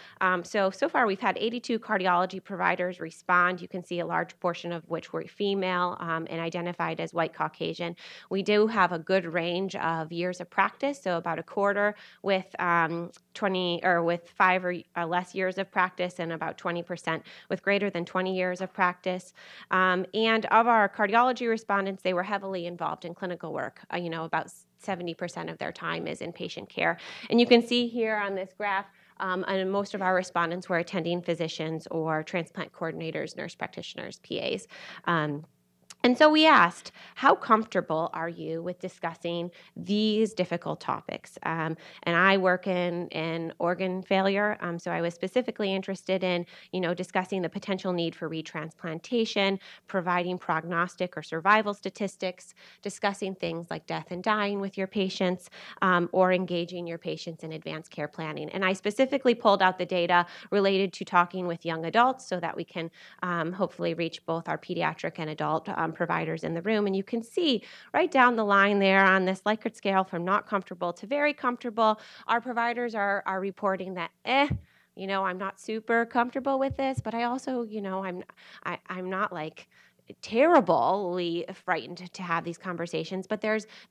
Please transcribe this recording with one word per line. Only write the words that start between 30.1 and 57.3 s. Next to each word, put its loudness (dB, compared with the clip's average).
respondents -2
were 2
attending -2
physicians -4
or 0
transplant -6
coordinators, -8
nurse -10
practitioners, -12
P -6
As. -4
Um, -2
and 4
so 10
we 6
asked, 6
"How 6
comfortable 0
are -4
you -6
with -6
discussing -6
these 2
difficult -2
topics?" -8
Um, -2
and 2
I 8
work 2
in, 0
in -4
organ -2
failure, 2
um, -4
so -8
I -2
was -2
specifically -2
interested -2
in, 0
you -2
know, 2
discussing -2
the -2
potential -4
need -2
for -8
retransplantation, -2
providing 0
prognostic -2
or -8
survival 2
statistics, -8
discussing -4
things -6
like -10
death -6
and -8
dying 0
with -8
your -2
patients, -2
um, 4
or 6
engaging -2
your -8
patients -10